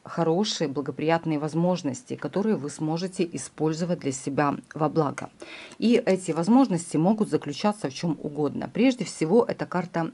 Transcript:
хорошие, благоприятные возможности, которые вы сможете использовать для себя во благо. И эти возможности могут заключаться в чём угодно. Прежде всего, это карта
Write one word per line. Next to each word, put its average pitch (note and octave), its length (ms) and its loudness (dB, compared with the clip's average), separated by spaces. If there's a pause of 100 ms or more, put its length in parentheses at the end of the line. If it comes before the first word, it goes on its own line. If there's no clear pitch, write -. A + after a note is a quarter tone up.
хорошие, E3+ 640 0
благоприятные D3+ 720 0
возможности, D#3 760 0
которые G3 400 0
вы C#3+ 140 -4
сможете E3+ 640 -2
использовать D#3+ 680 -2
для C3+ 100 -2
себя C#3+ 440 0 (200)
во D3+ 140 0
благо. D3 420 0 (480)
И A#3 160 4
эти F#3 360 2
возможности F3+ 640 2
могут F#3+ 340 4
заключаться D3 600 -2
в C3+ 40 -8
чём E3 280 -2
угодно. D3 500 -4
Прежде B3 340 2
всего, F#3 380 2
это D#3 220 -2
карта E3+ 480 -2